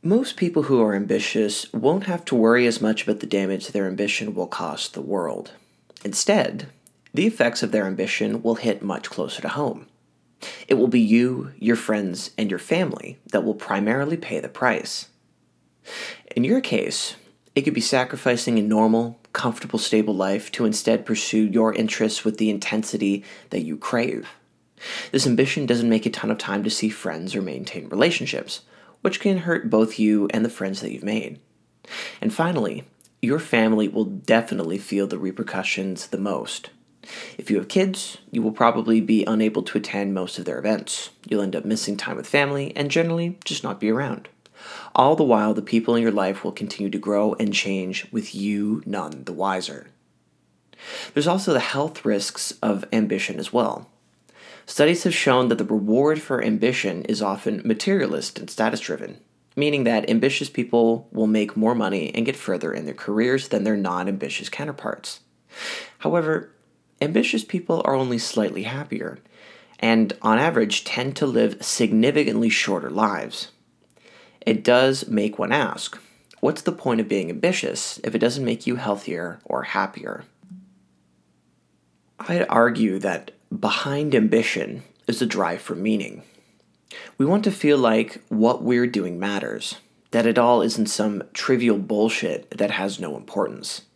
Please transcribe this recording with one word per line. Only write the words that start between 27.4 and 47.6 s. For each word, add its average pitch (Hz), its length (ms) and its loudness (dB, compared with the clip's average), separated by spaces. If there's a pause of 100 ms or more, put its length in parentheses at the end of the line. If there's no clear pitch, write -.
maintain 78 480 -8
relationships, - 720 -2 (400)
which 190 200 -2
can 196 160 2
hurt 165 320 -2
both 110 300 2
you 107 340 4
and 110 100 0
the 117 60 0
friends 98 320 -6
that - 100 -8
you've 62 140 -10
made. 104 340 -4 (840)
And 110 100 -2
finally, 156 520 -2 (360)
your 131 180 0
family 110 480 2
will 104 200 0
definitely 98 720 0
feel 98 280 -2
the 95 120 -6
repercussions 95 880 -4
the - 100 -6
most. 95 540 -6 (640)
If - 140 -8
you 104 80 4
have - 100 -4
kids, 190 480 0 (140)
you 117 100 -2
will 110 100 2
probably 113 520 4
be 110 240 4
unable 110 380 2
to - 120 -6
attend 101 380 -2
most 92 240 -4
of 85 80 -8
their 65 120 -4
events. - 520 -4 (180)
You'll 104 140 0
end 95 120 -2
up - 120 -4
missing 101 320 -2
time - 180 -6
with - 100 -10
family 139 480 0
and 143 160 -2
generally 170 540 0
just - 180 -6
not 110 160 -6
be 107 120 0
around. 131 400 -2 (640)
All 143 220 6
the 156 60 2
while, 110 300 4
the 107 80 0
people 113 340 2
in 117 80 2
your 113 80 2
life 98 320 0
will 98 100 -4
continue 101 360 -6
to 101 100 -4
grow 104 360 2
and 104 180 -2
change 95 580 -4